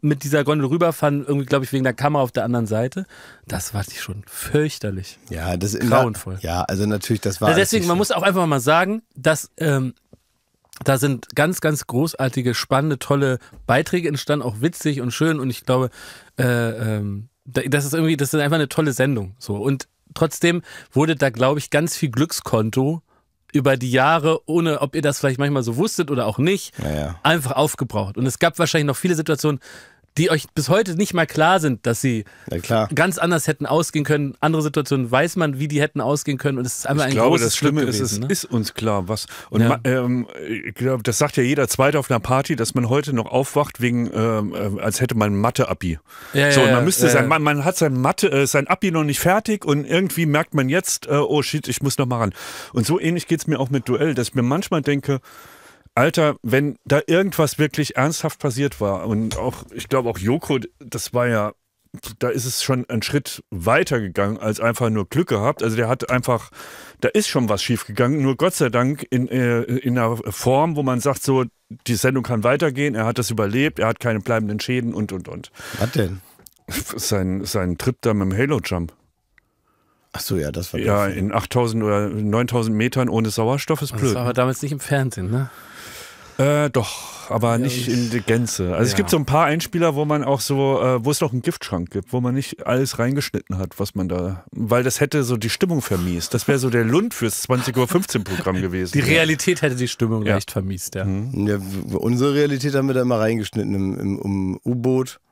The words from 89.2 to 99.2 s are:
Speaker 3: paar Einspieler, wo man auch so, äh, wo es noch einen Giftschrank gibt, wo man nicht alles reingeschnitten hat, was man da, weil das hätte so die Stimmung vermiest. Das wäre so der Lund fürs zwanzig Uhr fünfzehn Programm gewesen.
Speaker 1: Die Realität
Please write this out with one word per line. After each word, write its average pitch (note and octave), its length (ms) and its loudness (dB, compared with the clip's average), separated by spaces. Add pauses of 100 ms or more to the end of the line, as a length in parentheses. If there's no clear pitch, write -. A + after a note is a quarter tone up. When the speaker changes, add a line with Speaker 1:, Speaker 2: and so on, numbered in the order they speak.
Speaker 3:
paar D#3 180 4
Einspieler, D#3+ 500 0
wo D3 120 0
man D3 180 0
auch C3+ 160 0
so, C3+ 400 2
äh, B2 240 2
wo C#3 60 2
es D3 100 0
noch C#3+ 120 0
einen B2 100 -2
Giftschrank F2+ 480 -4
gibt, - 220 -6
wo B2+ 100 0
man B2 120 0
nicht - 320 -6
alles B2+ 320 0
reingeschnitten A#2+ 600 -2
hat, F#2 200 -6
was G2+ 160 -4
man F#2 140 -2
da, F2+ 420 -4
weil A#2 320 0
das B2+ 180 0
hätte C#3+ 240 0
so A#2+ 120 0
die A2 140 -2
Stimmung E3+ 320 0
vermiest. F2 500 -2
Das - 160 -2
wäre C#3 100 4
so B2+ 120 0
der A#2 140 2
Lund F3 280 2
fürs - 300 -4
zwanzig B2+ 340 0
Uhr B2+ 100 4
fünfzehn E3+ 380 0
Programm F#2 380 -2
gewesen. F#2 320 -2
Speaker 1:
Die C#3+ 60 4
Realität D#3 640 2